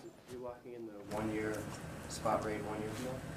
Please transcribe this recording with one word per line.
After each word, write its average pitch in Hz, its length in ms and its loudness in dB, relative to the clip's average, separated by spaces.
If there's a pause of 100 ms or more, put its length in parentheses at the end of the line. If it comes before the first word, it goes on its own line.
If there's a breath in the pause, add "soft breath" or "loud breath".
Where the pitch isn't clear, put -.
(320)
You're 127 100 -4
locking 120 320 -6
in 117 140 -4
the 104 280 -4
one-year 107 420 4 (520)
spot 107 340 4
rate 107 200 2
one 107 180 0
year 107 80 2
from 123 160 0
now? 127 60 0 (260)